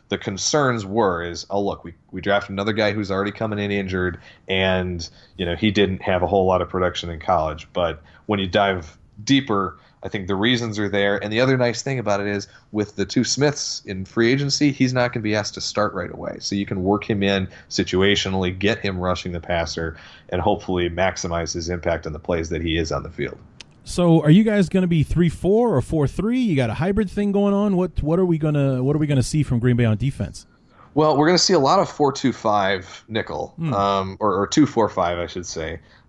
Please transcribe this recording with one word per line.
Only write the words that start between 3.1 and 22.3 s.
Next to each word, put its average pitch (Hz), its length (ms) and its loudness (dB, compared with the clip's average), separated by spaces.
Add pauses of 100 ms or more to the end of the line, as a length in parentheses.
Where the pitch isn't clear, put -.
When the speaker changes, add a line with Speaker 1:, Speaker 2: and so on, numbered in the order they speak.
Speaker 1:
already 101 220 -2
coming 107 260 -4
in 101 100 -2
injured, 92 480 -2 (300)
and, 92 640 0 (280)
you 90 80 -4
know, 85 120 -2
he 110 120 2
didn't 95 320 2
have 90 220 0
a 85 40 0
whole 95 180 2
lot 92 160 2
of 85 80 -4
production 87 400 -2
in 82 100 -10
college." 78 540 -2
But 82 280 -2 (260)
when 104 120 0
you 95 80 -2
dive 95 500 0 (280)
deeper, 110 520 0 (240)
I 101 60 -10
think 95 200 -6
the 98 80 0
reasons 113 440 0
are 104 80 -2
there. 101 340 0
And 104 100 -6
the 113 100 2
other 131 160 4
nice 120 240 0
thing 135 180 -4
about 101 220 -2
it 101 60 -4
is 101 200 -4 (240)
with 104 240 -4
the 98 100 -2
two 123 200 0
Smiths - 580 -2
in 95 220 -10
free 113 260 2
agency, 143 400 0
he's 127 220 0
not 123 180 0
gonna 113 120 -6
be 107 120 0
asked 101 200 -4
to - 60 -12
start - 320 -2
right 90 160 -8
away. - 300 -10
So - 160 -6
you 98 100 -2
can 95 200 -4
work 101 220 0
him 101 140 0
in 98 280 0 (200)
situationally, 95 880 0
get 101 220 0
him 95 180 -4
rushing 90 360 -4
the 82 80 -8
passer, 82 560 -4 (320)
and 90 120 -2
hopefully 92 480 0
maximize 85 640 -2
his 85 140 -6
impact 82 400 -4
on 78 60 -8
the 78 60 -12
plays 82 280 -2